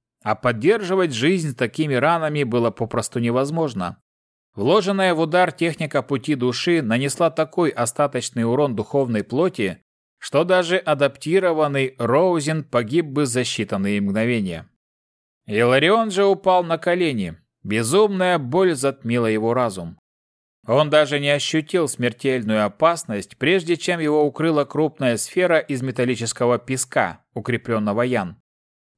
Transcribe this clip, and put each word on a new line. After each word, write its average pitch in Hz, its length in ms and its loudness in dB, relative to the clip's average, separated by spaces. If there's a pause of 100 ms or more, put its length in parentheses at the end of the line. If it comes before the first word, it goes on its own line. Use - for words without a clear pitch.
(220)
а 107 140 -2
поддерживать 175 800 0
жизнь 156 380 0
с 120 40 -8
такими 139 380 -2
ранами 151 500 0
было 117 280 0
попросту 117 480 -4
невозможно. 123 840 -2 (520)
Вложенная 185 600 2
в 160 80 0
удар 170 320 2
техника 156 480 -2
пути 139 340 -2
души 127 460 0
нанесла 135 480 0
такой 156 400 0
остаточный 120 760 -2
урон 127 320 0
духовной 113 480 -2
плоти, 120 580 -2 (360)
что - 260 0
даже 180 320 2
адаптированный 151 1200 0
Роузен 156 680 0
погиб 127 400 0
бы 143 200 -2
за 127 160 0
считанные 101 600 -2
мгновения. 101 680 -2 (760)
Иларион 139 640 2
же 196 140 2
упал 185 400 2
на 165 120 -2
колени. 151 600 -2 (260)
Безумная 180 760 2
боль 165 360 0
затмила 123 520 -2
его 110 260 2
разум. 95 460 -4 (680)
Он 143 220 2
даже 147 300 4
не 143 100 0
ощутил 151 580 0
смертельную 120 800 -2
опасность, 123 720 -2
прежде 170 400 0
чем 175 220 -2
его 151 240 2
укрыла 151 420 0
крупная 139 520 -2
сфера 170 420 0
из 135 220 -4
металлического 123 760 0
песка, 123 640 -4 (100)
укреплённого 110 680 -2
Ян. 117 360 -2 (600)